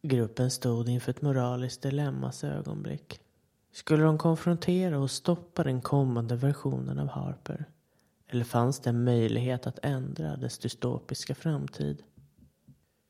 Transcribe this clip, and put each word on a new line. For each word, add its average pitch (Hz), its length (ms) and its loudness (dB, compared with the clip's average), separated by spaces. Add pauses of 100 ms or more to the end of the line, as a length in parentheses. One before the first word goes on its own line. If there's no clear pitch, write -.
Gruppen 127 480 2
stod 117 380 0
inför 123 220 0
ett - 120 -4
moraliskt 127 600 0
dilemmas 135 600 -2
ögonblick. - 760 -6 (540)
Skulle 156 300 4
de 156 160 6
konfrontera 170 800 2
och 139 120 0
stoppa - 540 0
den 127 160 0
kommande 123 560 2
versionen 135 640 0
av 143 100 -2
Harper? - 560 -6 (640)
Eller 120 160 -2
fanns 123 360 2
det 123 100 0
en 120 140 2
möjlighet 120 600 2
att 123 160 -6
ändra 139 540 -4
dess - 220 -6
dystopiska 127 760 -6
framtid? 143 680 -4 (1080)